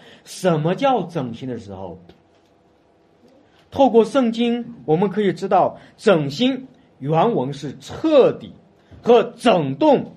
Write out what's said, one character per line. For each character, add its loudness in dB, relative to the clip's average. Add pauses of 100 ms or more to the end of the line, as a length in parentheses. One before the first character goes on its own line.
(240)
什 -2
么 0
叫 0
整 -8
新 -12
的 -8
时 -16
候？ -14 (1700)
透 2
过 6
圣 0
经， -4 (100)
我 0
们 0
可 -4
以 0
知 -8
道， 2 (180)
整 2
新 -2 (320)
原 0
文 -2
是 -12
彻 2
底 -14 (500)
和 4
整 0
顿 2 (100)